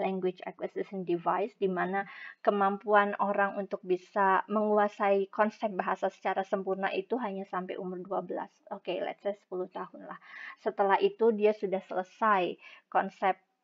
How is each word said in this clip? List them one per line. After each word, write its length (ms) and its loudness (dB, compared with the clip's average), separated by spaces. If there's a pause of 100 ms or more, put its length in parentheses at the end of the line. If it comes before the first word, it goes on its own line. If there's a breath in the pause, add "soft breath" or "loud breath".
Language 480 -2
Acquisition 560 -8
Device, 560 -2
di 80 2
mana 400 -2 (320 loud breath)
kemampuan 800 2
orang 320 2
untuk 320 -6
bisa 640 2
menguasai 800 2
konsep 480 0
bahasa 320 0
secara 320 -4
sempurna 480 -2
itu 320 -2
hanya 240 -6
sampai 320 -6
umur 240 -8
dua 240 -4
belas. 240 -8 (240)
Oke, 240 -8
let's 240 -6
say 160 -4
sepuluh 320 -8
tahun 400 -14
lah. 80 -14 (480 loud breath)
Setelah 320 4
itu 400 2
dia 160 4
sudah 320 -4
selesai 720 0 (320 loud breath)
konsep 480 0 (260)